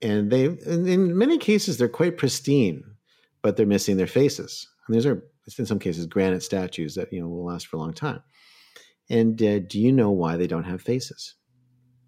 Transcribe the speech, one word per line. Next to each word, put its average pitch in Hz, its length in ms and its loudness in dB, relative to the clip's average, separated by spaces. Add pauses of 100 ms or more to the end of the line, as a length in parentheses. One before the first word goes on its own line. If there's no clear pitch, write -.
and 104 280 0
they, 131 160 4
in, 170 420 -2
in 180 300 2
many 285 200 4
cases, 196 400 0
they're 120 120 2
quite 170 280 0
pristine, 123 680 0 (580)
but 104 160 2
they're 110 80 4
missing 101 320 2
their 92 100 2
faces. - 600 0 (200)
And 113 80 0
these 117 100 4
are, 120 180 0 (340)
in 110 80 -4
some 101 140 -2
cases, 85 260 -4
granite 92 380 0
statues 90 520 -6
that, - 160 -6
you 95 80 -8
know, 85 80 -8
will 85 180 -8
last 87 220 -10
for 82 100 -10
a - 20 -6
long 80 140 -8
time. - 280 -8 (880)
And, 113 320 2
uh, 104 180 2
do 92 200 -6
you 123 120 4
know 113 200 4
why 85 260 0
they 87 100 0
don't 82 180 -4
have 90 160 -8
faces? - 540 -8 (720)